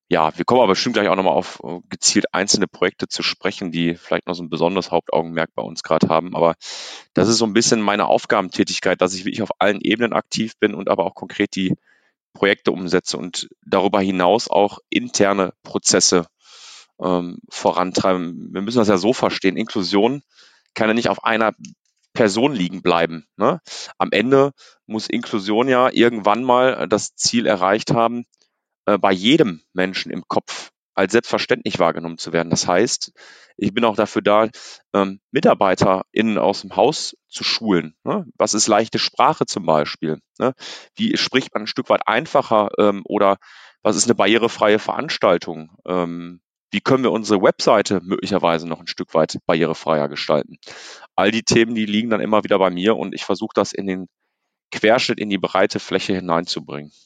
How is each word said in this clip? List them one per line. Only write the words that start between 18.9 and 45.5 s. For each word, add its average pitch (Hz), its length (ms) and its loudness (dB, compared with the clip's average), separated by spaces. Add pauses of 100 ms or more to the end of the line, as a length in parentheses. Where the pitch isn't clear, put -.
so 101 160 0
verstehen, 95 440 -2
Inklusion 110 640 0 (500)
kann 110 160 0
ja 110 40 2
nicht - 160 0
auf - 140 -6
einer 110 300 0 (600)
Person 117 400 2
liegen 90 280 -4
bleiben, 82 460 0 (100)
ne? 135 240 0 (360)
Am - 140 -2
Ende 135 400 4 (360)
muss 107 200 -6
Inklusion 110 600 -2
ja 127 240 4
irgendwann 110 520 2
mal 127 440 2
das 104 280 -2
Ziel - 300 0
erreicht 98 460 2
haben, 117 340 2 (600)
äh, 101 120 4
bei 98 140 2
jedem 98 500 2 (120)
Menschen 92 380 -4
im - 160 -10
Kopf - 440 -6 (240)
als 95 160 0
selbstverständlich 113 640 0
wahrgenommen 82 400 0
zu - 160 -8
werden. 82 160 0
Das - 180 -2
heißt, 92 440 0 (440)
ich 101 160 -4
bin 117 140 0
auch 110 100 2
dafür 107 280 0
da, 107 260 4 (440)
ähm, 98 260 0 (100)
MitarbeiterInnen 104 1080 2
aus 98 220 0
dem 98 140 -16
Haus 120 400 0 (140)
zu - 140 -12
schulen, 87 600 0
ne? 180 220 -6 (100)
Was 107 200 0
ist 104 120 0
leichte 113 300 2
Sprache 123 480 0
zum 92 220 -6
Beispiel, 78 520 0 (200)
ne? 127 160 -2 (400)
Wie - 220 0
spricht - 360 -4
man 107 100 -6
ein 107 40 -12
Stück - 240 -4
weit - 160 0
einfacher, 113 720 2
ähm, 101 260 2
oder 98 320 2 (460)
was 107 120 0
ist 104 100 0
eine 117 100 4
barrierefreie 107 640 2
Veranstaltung? 85 880 -2 (160)